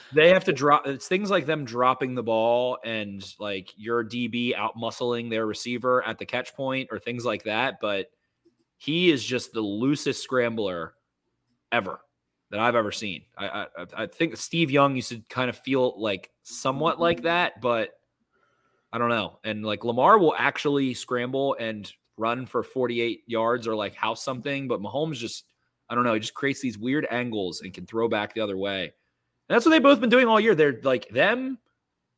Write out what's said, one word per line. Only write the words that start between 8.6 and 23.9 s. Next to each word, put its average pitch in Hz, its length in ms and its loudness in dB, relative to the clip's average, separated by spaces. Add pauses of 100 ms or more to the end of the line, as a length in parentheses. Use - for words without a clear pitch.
he 170 320 2
is 135 140 4
just 120 300 -4
the 113 80 -2
loosest 123 600 0
scrambler 113 760 -2 (760)
ever 107 300 -2 (480)
that 101 100 -6
I've 117 160 2
ever 104 160 2
seen. 95 320 -8 (140)
I, 98 100 -8
I, 101 140 -8 (160)
I, 87 80 -10 (180)
I - 40 -4
think 165 280 -4
Steve 165 340 0
Young 139 280 4
used 120 120 -4
to 113 200 -8
kind 127 200 -2
of 113 80 -8
feel 127 440 0
like 101 280 -2 (140)
somewhat 160 560 -2
like 170 240 2
that, 170 380 0
but 117 300 0 (1000)
I 120 60 -6
don't 120 100 2
know. 110 380 -2
And, 107 200 -4
like, 104 200 -4
Lamar 131 340 6
will 156 180 4
actually 139 560 0
scramble 131 640 -2
and 110 320 -8 (280)
run 117 280 -2
for 113 180 -2
forty-eight 117 640 -2
yards 113 380 0
or, 110 100 0
like, 101 200 -4